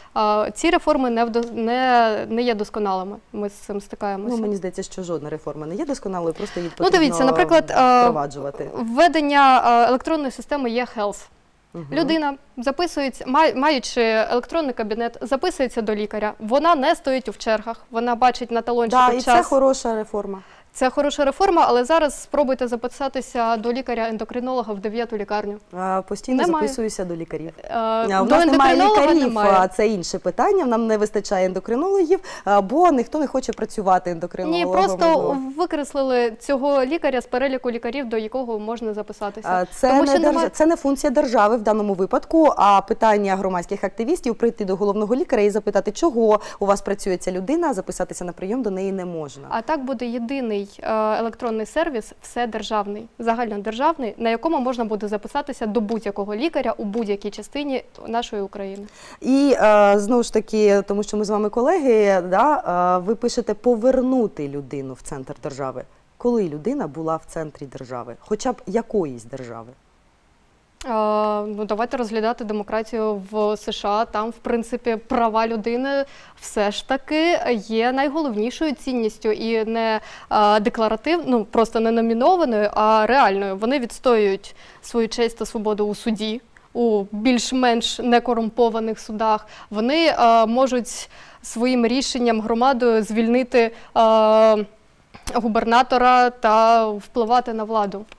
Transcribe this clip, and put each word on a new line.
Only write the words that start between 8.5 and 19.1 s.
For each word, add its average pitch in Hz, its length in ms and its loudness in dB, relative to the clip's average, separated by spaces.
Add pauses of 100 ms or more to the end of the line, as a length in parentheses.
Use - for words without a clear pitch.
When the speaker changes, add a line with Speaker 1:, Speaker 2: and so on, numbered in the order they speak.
Speaker 1:
введення, 277 880 4
а, 233 240 6
електронної 269 440 0
системи 262 380 -4
є 233 180 -2 (100)
Health. 208 280 -6 (480)
Speaker 2:
Мгм. 170 180 -12
Speaker 1:
Людина 302 420 0 (240)
записується, 277 680 -4
май-, 269 280 2
маючи 262 460 0 (300)
електронний 262 420 -2
кабінет, 226 480 -6
записується 262 600 -2
до 214 140 -2
лікаря. 208 440 -4
Вона 294 360 2
не 285 200 2
стоїть 262 340 -4
у - 40 -8
чергах, 226 580 -4
вона 240 240 -2
бачить 240 360 0
на 233 100 -2
талончику 240 460 2
Speaker 2:
Да, 247 100 4